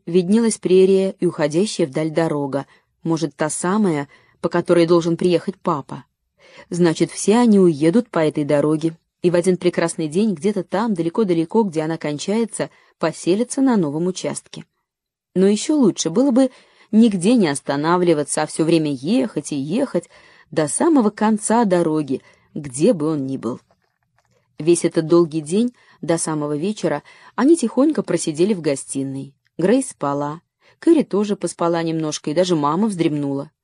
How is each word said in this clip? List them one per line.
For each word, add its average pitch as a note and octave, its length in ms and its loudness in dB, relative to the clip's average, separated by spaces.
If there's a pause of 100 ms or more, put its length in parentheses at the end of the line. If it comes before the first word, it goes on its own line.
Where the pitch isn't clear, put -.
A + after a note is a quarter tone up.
виднелась G3 520 2
прерия F#3+ 600 4
и F3+ 80 0
уходящая E3 600 0
вдаль D#3 240 -4
дорога, D3 560 -2 (360)
может, D#3+ 320 -2
та D#3 160 -4
самая, F3 580 -2 (320)
по F3 80 -4
которой E3+ 380 2
должен E3+ 300 2
приехать F3+ 400 0
папа. D3 480 -6 (640)
Значит, F3 400 0
все - 280 0
они A3+ 200 6
уедут E3+ 520 2
по E3+ 100 0
этой D3+ 240 0
дороге, D3+ 520 0 (260)
и F3+ 80 2
в E3 40 0
один F3+ 220 2
прекрасный E3+ 500 -2
день F#3+ 280 0
где-то F#3 280 -4
там, G#3 320 -2
далеко-далеко, E3+ 680 0
где D#3 180 -4
она D#3+ 160 -4
кончается, D#3+ 720 -4 (280)
поселятся F#3+ 640 -2
на C4 160 2
новом D#3+ 300 0
участке. D#3 580 -8 (720)
Но F#3 120 4
ещё G#3 300 0
лучше F#3+ 340 2
было B3+ 200 2
бы B3+ 200 2 (420)
нигде G#3 420 4
не G3+ 140 4
останавливаться, D#3 920 0
а D3+ 40 -2
всё - 180 -2
время D#3 280 0
ехать F3 580 -4
и D3+ 60 -6
ехать D#3+ 520 -4 (440)
до D3+ 160 0
самого C4+ 420 2
конца A3 540 0
дороги, D#3 580 -2 (320)
где D3 380 0
бы D3+ 160 -2
он D3 180 -4
ни C3+ 100 -6
был. A#2+ 240 -8 (1000)
Весь E3+ 260 2
этот E3 220 -2
долгий E3 340 2
день G3+ 340 -2 (260)
до E3 160 -2
самого D3+ 400 -4
вечера D#3+ 460 -4 (320)
они D4+ 220 4
тихонько B3+ 460 0
просидели E3+ 520 -2
в F3 60 -8
гостиной. C#3 720 -6 (240)
Грейс A3+ 320 0
спала, D3 520 -6 (360)
Кэрри D#4+ 240 4
тоже G3+ 320 -2
поспала E3+ 480 -2
немножко, D#3+ 480 -4
и D3 40 -4
даже F3+ 200 2
мама D#3 320 0
вздремнула. D3 640 -2 (140)